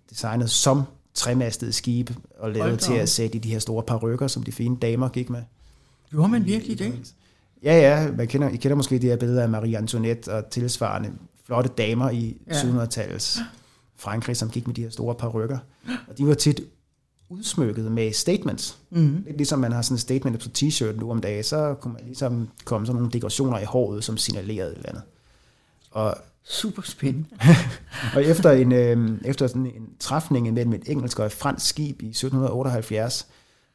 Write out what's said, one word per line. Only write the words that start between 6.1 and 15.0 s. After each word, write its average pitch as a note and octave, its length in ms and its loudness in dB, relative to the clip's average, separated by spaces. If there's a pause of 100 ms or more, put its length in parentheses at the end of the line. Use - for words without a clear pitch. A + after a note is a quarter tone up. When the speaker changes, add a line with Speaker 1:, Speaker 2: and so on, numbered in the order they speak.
Speaker 2:
Gjorde D#3 180 4
man A3+ 140 2
Speaker 1:
I - 20 0
Speaker 2:
virkelig A3 340 -2
det? A#2 360 -8 (480)
Speaker 1:
Ja, D#3+ 160 8
ja. D3 340 6
Man A#2 160 -2
kender, C3+ 200 2
I C#3 80 -2
kender C#3 200 2
måske C3 220 2
de B2 80 2
her A#2+ 100 4
billeder B2 260 2
af A#2 60 2
Marie A2 300 0
Antoinette A2+ 540 -2
og G#2+ 180 -4
tilsvarende G#2+ 600 -2 (320)
flotte B2 340 0
damer A#2 320 2
i A2+ 260 -4 (100)
Speaker 2:
Ja. - 120 -10
Speaker 1:
syttenhundredetallets B2 800 -2 (580)
Frankrig, A2+ 400 -4
som A2+ 140 -2
gik A#2+ 160 -6
med A#2+ 80 -4
de A#2 80 -6
her A2+ 80 -8
store A#2 240 -4